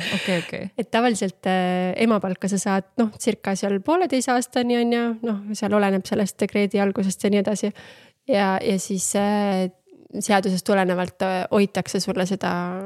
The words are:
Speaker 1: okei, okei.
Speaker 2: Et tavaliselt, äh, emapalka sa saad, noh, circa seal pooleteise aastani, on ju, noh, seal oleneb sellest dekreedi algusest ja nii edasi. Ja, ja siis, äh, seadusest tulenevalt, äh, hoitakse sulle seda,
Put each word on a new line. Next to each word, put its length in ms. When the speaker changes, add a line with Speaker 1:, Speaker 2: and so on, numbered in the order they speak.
Speaker 1:
okei, 260
okei. 380
Speaker 2:
Et 140
tavaliselt, 540
äh, 520
emapalka 500
sa 100
saad, 300
noh, 200
circa 380
seal 260
pooleteise 500
aastani, 460
on 160
ju, 100
noh, 200
seal 200
oleneb 320
sellest 340
dekreedi 400
algusest 460
ja 40
nii 120
edasi. 300
Ja, 300
ja 220
siis, 360
äh, 520
seadusest 460
tulenevalt, 580
äh, 180
hoitakse 480
sulle 260
seda, 280